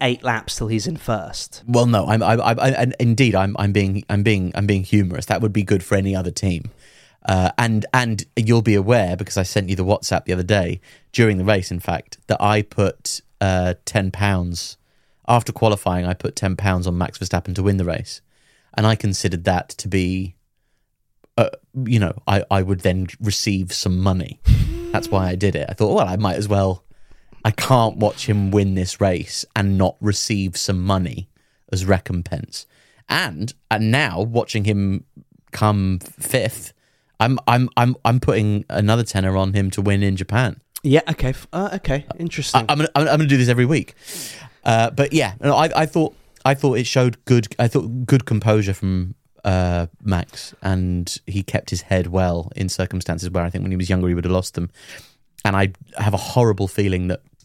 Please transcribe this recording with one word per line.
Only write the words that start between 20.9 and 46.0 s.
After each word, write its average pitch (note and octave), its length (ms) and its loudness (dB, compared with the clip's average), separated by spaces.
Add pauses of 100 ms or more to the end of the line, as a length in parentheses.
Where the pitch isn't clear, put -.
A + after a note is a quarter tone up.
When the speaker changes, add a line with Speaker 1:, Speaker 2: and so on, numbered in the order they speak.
Speaker 2:
uh, - 140 2 (340)
you A#2 140 2
know, F#2+ 160 0 (120)
I, G2 240 0
I G2 120 2
would F#2 180 0
then F#2 280 0 (120)
receive G2 520 -2
some F2+ 260 0
money. F#2 420 -2 (520)
That's - 180 -2
why F#2+ 180 0
I F2+ 60 -2
did F#2+ 200 0
it. D2 140 -4
I F#2 60 -8
thought, G#2+ 200 0
"Well, D3+ 140 2
I F2+ 80 -2
might G2 200 0
as G2+ 120 -4
well. G2 360 0 (600)
I G#2+ 60 4
can't A2+ 480 2
watch - 300 0
him G2+ 220 0
win G2 260 2
this F#2 240 -4
race F#2 440 -2 (100)
and G2 220 2
not F#2+ 240 2
receive G2 560 -2
some F#2 280 -2
money F#2 440 -2 (420)
as F#2+ 140 -2
recompense." - 800 -4 (420)
And, A2+ 440 -2 (180)
and A2 200 2
now A#2 320 0
watching A2+ 420 -2
him G2 400 0 (480)
come G2 480 0
fifth, - 720 -6 (460)
I'm, B2+ 280 2
I'm, B2 300 4
I'm, B2+ 280 2
I'm A#2+ 160 4
putting G#2 500 0
another G#2+ 340 2
tenner F#2+ 320 0
on F#2+ 160 2
him G2 200 0
to G2+ 100 -4
win G2+ 200 2
in G2 140 0
Japan. G#2 440 -2 (220)
Speaker 1:
Yeah. D3 280 4
Okay. C3+ 200 -2
F-, - 220 -10
uh, F#3+ 220 -4
okay. D3 320 -4 (120)
Interesting. C#3+ 500 -2
Speaker 2:
I, D3+ 40 0
I'm D3 60 0
gonna, D#3 160 0
I'm, C#3+ 140 4
I'm D3 100 4
gonna D#3 80 2
do C#3 100 4
this B2 120 4
every B2 180 4
week. B2+ 280 -2 (720)
Uh, A2+ 260 2
but C#3 220 0
yeah, A#2+ 280 0
no, C#3+ 140 2
I, D#3 160 4 (120)
I D#3+ 40 2
thought, D#3 280 -2 (300)